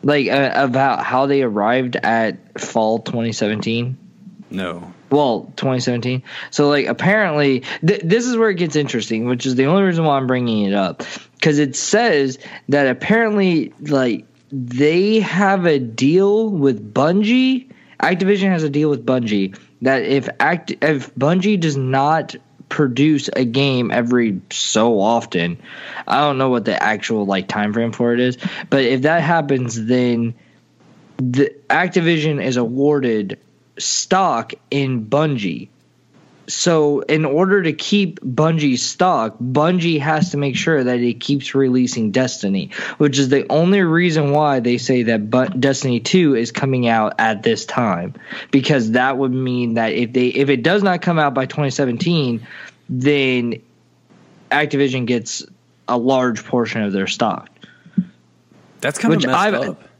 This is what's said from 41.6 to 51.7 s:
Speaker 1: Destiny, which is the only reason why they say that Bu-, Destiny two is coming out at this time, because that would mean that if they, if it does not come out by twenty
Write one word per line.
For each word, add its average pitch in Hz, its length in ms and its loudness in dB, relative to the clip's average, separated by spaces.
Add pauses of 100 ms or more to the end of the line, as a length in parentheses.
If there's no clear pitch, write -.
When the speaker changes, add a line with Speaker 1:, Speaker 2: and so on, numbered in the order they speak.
Speaker 1:
Destiny, 98 600 -2 (280)
which 143 200 2
is 139 100 2
the 135 220 2
only 175 300 4
reason 160 520 2
why 147 260 2
they 120 180 0
say 123 280 0
that 110 260 0
Bu-, 127 160 2 (140)
Destiny 131 400 0
two 156 340 4
is 117 160 -2
coming 127 380 -2
out 110 320 2
at 110 240 0
this 113 200 0
time, 92 500 -4 (360)
because 131 400 2
that 127 280 2
would 131 140 0
mean 123 420 -2
that 113 180 0
if 120 200 -2
they, 123 160 2
if 135 200 0
it 127 160 0
does 196 180 2
not 180 180 2
come 170 180 0
out 143 140 2
by 131 140 -2
twenty 143 240 -4